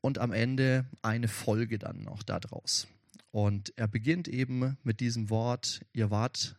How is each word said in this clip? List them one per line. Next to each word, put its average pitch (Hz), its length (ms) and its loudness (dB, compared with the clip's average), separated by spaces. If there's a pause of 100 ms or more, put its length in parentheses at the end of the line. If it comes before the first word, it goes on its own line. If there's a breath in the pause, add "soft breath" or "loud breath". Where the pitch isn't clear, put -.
und 135 180 0
am 120 120 2
Ende 131 560 4 (160)
eine 113 240 2
Folge 110 540 0
dann 98 240 -8
noch 98 180 -10
daraus. - 640 -4 (460)
Und 101 420 2
er 113 140 0
beginnt 151 400 0
eben 127 560 0
mit 113 160 0
diesem 117 280 0
Wort, 117 520 -2 (120)
„Ihr 107 200 2
wart - 460 -2